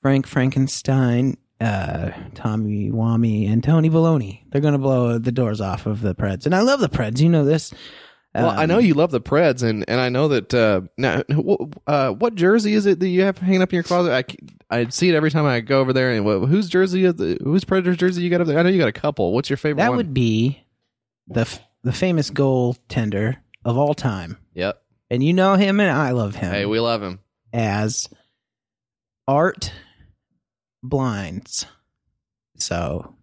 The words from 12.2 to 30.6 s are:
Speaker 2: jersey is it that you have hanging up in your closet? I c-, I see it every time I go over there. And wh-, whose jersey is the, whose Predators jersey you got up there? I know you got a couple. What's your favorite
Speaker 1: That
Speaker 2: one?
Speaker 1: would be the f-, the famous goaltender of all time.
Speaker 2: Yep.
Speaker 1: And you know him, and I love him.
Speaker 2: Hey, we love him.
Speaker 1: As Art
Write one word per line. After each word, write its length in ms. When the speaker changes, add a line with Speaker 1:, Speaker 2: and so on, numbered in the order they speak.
Speaker 2:
jersey 380
is 120
it 140
that 80
you 160
have 140
hanging 240
up 100
in 60
your 60
closet? 300
I 180
c-, 60
I 200
see 200
it 60
every 160
time 140
I 160
go 180
over 140
there. 180
And 140
wh-, 220
whose 220
jersey 360
is 100
the, 280
whose 200
Predators 340
jersey 260
you 60
got 120
up 60
there? 120
I 40
know 60
you 100
got 80
a 40
couple. 420
What's 160
your 80
favorite 260
Speaker 1:
That 60
Speaker 2:
one? 80
Speaker 1:
would 160
be 500
the 140
f-, 180
the 100
famous 380
goaltender 1040
of 120
all 160
time. 440
Speaker 2:
Yep. 280
Speaker 1:
And 140
you 100
know 220
him, 240
and 120
I 200
love 240
him. 160
Speaker 2:
Hey, 140
we 140
love 220
him. 180
Speaker 1:
As 560
Art 440